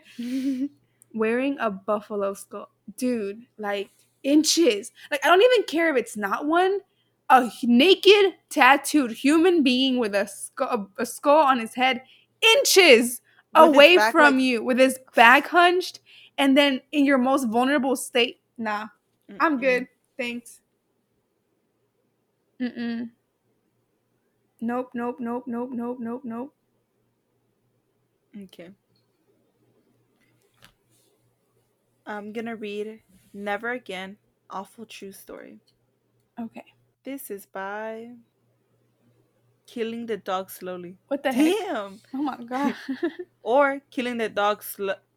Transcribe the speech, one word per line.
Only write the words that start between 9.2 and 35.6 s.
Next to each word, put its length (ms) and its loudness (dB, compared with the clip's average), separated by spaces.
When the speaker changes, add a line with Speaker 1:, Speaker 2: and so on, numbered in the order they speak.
Speaker 1:
being 340 0
with 160 -4
a 140 -2
skull, 720 -8
a 60 -4
skull 420 2
on 120 2
his 140 -10
head, 300 -2
inches 800 4
Speaker 2:
With 80 10
his 120 6
Speaker 1:
away 200 10
Speaker 2:
back, 160 4
Speaker 1:
from 240 6
Speaker 2:
like 80 0
Speaker 1:
you, 200 0
with 140 -2
his 220 2
back 320 6
hunched, 540 2
and 180 2
then 260 2
in 140 2
your 120 2
most 300 0
vulnerable 480 0
state. 460 -4
Nah, 320 -8
I'm 180 0
Speaker 2:
Mm-mm. 40 -6
Speaker 1:
good. 260 -2
Thanks. 440 -12
Mm-mm. 480 -8
Nope, 320 -6
nope, 260 -8
nope, 260 -8
nope, 280 -8
nope, 260 -8
nope, 240 -10
nope. 320 -12
Speaker 2:
Okay. 260 -20
I'm 260 -14
gonna 240 -10
read 460 -12
Never 380 -8
Again, 440 -12
Awful 360 -16
True 260 -18
Story. 480 -20